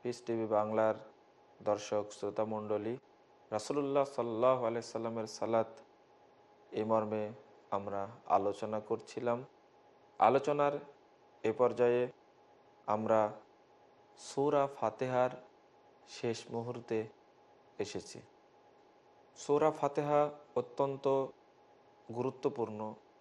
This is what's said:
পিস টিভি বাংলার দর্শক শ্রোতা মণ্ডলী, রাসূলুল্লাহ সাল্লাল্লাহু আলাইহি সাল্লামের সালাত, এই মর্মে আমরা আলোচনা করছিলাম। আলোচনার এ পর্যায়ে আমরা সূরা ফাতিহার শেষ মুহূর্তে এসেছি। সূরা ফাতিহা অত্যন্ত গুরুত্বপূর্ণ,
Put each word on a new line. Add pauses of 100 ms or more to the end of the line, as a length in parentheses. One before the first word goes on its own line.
পিস
টিভি
বাংলার (680)
দর্শক
শ্রোতা
মণ্ডলী, (540)
রাসূলুল্লাহ
সাল্লাল্লাহু
আলাইহি
সাল্লামের
সালাত, (920)
এই
মর্মে (420)
আমরা (200)
আলোচনা
করছিলাম। (760)
আলোচনার (720)
এ
পর্যায়ে (760)
আমরা (840)
সূরা
ফাতিহার (760)
শেষ
মুহূর্তে (720)
এসেছি। (1120)
সূরা
ফাতিহা (260)
অত্যন্ত (880)
গুরুত্বপূর্ণ, (280)